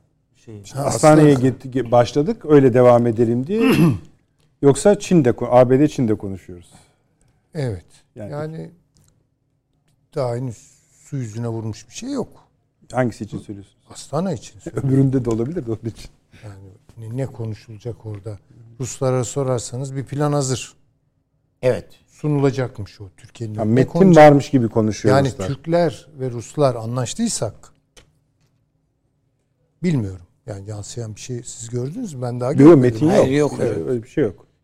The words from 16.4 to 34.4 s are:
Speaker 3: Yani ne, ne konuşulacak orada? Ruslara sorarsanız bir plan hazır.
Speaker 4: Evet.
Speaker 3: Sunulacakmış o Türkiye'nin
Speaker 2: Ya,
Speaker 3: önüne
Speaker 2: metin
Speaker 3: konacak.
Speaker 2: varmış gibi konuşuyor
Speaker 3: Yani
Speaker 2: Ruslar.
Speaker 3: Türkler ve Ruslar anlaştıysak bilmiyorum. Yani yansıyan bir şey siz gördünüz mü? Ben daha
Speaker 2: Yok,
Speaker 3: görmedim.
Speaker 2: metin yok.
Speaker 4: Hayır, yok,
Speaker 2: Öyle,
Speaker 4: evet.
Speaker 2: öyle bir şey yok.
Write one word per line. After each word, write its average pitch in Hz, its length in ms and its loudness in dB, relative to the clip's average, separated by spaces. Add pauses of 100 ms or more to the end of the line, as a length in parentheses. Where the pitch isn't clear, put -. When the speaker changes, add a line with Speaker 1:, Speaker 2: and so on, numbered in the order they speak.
Speaker 3:
Yani 98 240 -20 (280)
ne, 113 200 -14
ne 131 100 -6
konuşulacak 110 800 -14
orada? 104 320 -14 (420)
Ruslara 127 440 -4
sorarsanız 131 720 -6
bir 135 80 -8
plan 147 280 -2
hazır. 131 420 -4 (880)
Speaker 4:
Evet. 120 260 -2 (180)
Speaker 3:
Sunulacakmış 131 920 -4
o 98 160 -18
Türkiye'nin - 380 -14
Speaker 2:
Ya, 113 80 -6
Speaker 3:
önüne 110 120 0
Speaker 2:
metin 127 160 2
Speaker 3:
konacak. 170 340 8
Speaker 2:
varmış 143 260 6
gibi 117 180 2
konuşuyor 110 480 0
Speaker 3:
Yani 139 120 2
Speaker 2:
Ruslar. 95 180 -8
Speaker 3:
Türkler 165 640 -4 (120)
ve 127 100 -6
Ruslar 120 440 -2
anlaştıysak 120 1000 -6 (2000)
bilmiyorum. 104 440 -4 (200)
Yani 101 240 -14
yansıyan 107 440 -12
bir - 60 -18
şey 123 220 -12
siz 117 260 -16
gördünüz 147 460 -8
mü? 123 80 -14
Ben 123 180 -6
daha 123 100 -2
Speaker 2:
Yok, 127 80 -2
Speaker 3:
görmedim. 147 220 8
Speaker 2:
metin 123 260 0
yok. 185 80 2
Speaker 4:
Hayır, 139 240 2
yok, 131 220 -2
Speaker 2:
Öyle, 139 100 -2
Speaker 4:
evet. 147 180 -6
Speaker 2:
öyle 120 140 -4
bir - 60 -20
şey 151 160 -4
yok. - 220 -8 (180)